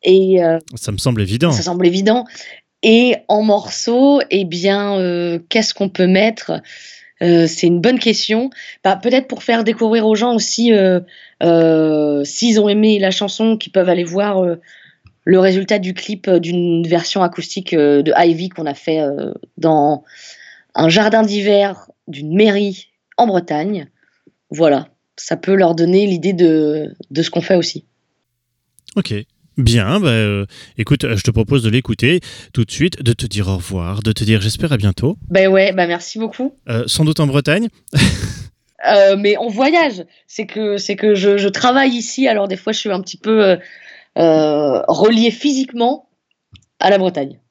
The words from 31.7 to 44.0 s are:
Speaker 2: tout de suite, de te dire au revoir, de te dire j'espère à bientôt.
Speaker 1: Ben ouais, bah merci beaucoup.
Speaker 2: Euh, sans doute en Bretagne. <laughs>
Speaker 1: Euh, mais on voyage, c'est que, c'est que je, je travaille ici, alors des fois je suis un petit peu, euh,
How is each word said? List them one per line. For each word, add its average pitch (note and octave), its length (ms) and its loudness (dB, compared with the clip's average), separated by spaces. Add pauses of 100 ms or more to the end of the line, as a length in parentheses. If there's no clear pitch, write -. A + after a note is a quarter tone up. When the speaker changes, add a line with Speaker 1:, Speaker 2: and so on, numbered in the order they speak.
Speaker 2:
tout A2+ 140 -2
de - 60 -18
suite, E3+ 300 -4
de A#2 120 0
te B2 120 -6
dire G2 220 -4
au F#2+ 80 -2
revoir, F#2 480 -6
de A2 80 -2
te G#2+ 140 -4
dire G#2+ 160 2
j'espère B2 320 -4
à B2 40 -2
bientôt. G#2+ 380 -2 (140)
Speaker 1:
Ben F#3+ 180 2
ouais, F#3+ 240 4
bah F3+ 160 0
merci E3+ 320 -8
beaucoup. B3+ 320 -8 (160)
Speaker 2:
Euh, A#2 200 -4
sans D#3 180 -2
doute D#3 160 -2
en D3 60 2
Bretagne. D3+ 420 0 (240)
<laughs> - 60 2 (880)
Speaker 1:
Euh, G3 300 6
mais G3+ 220 2
on A#3 80 -4
voyage, C4 580 0 (220)
c'est - 180 -10
que, G#3 320 -6
c'est G3+ 180 -6
que G#3 200 2
je, G3+ 220 2
je G3+ 100 0
travaille B3+ 420 2
ici, A#3+ 380 -4
alors G#3 200 0
des F#3+ 100 -6
fois A3+ 140 -6
je A3 60 -4
suis G#3 140 -6
un F#3 100 -4
petit - 160 -14
peu, A3 260 0
euh, F#3+ 120 4 (640)